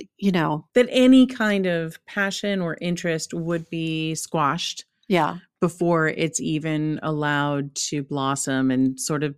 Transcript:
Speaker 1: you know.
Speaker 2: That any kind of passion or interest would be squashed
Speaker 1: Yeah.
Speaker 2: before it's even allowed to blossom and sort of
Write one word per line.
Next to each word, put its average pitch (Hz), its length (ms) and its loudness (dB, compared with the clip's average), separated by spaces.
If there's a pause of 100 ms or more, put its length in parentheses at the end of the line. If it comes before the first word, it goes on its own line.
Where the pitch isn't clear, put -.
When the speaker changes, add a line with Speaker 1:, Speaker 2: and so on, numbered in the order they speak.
(180)
Speaker 1:
you 196 160 2
know. 156 400 0
Speaker 2:
That 247 160 4
any 254 360 8
kind 208 420 0
of 165 380 -4
passion 196 540 -2
or 170 220 -4
interest 170 520 -4
would 170 360 -4
be 160 460 -4
squashed - 680 -2 (240)
Speaker 1:
Yeah. 175 300 2 (240)
Speaker 2:
before 165 480 2
it's 156 320 -2
even 156 600 -2
allowed 147 760 -2
to 147 280 -4
blossom 135 640 0
and 131 300 2
sort 151 240 -2
of 143 140 -2